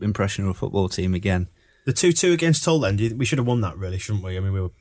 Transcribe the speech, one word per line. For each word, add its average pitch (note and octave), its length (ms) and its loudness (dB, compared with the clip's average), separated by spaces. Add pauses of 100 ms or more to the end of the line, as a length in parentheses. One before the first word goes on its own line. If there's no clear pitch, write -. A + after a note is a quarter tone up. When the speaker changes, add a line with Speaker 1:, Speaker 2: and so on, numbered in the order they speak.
Speaker 1:
impression G2+ 440 -2
of G2 60 0
a F#2 40 -4
football G2 340 -2
team F#2 260 -2
again. F2+ 340 0 (360)
Speaker 2:
The C3+ 80 -2
two F3 200 4
two F3+ 200 4
against E3 320 2
Hull D#3+ 140 4
then, G#2 180 2
do G#2 80 0
you, A2+ 120 -2
we C3 80 -2
should B2+ 140 0
have B2 80 0
won B2 160 2
that E2 140 -4
really, F#2 220 -6
shouldn't G#2 240 -4
we? F#2 140 -6
I F#2 40 -4
mean, G2 120 -2
we F#2+ 80 0
were, F2+ 100 -4 (100)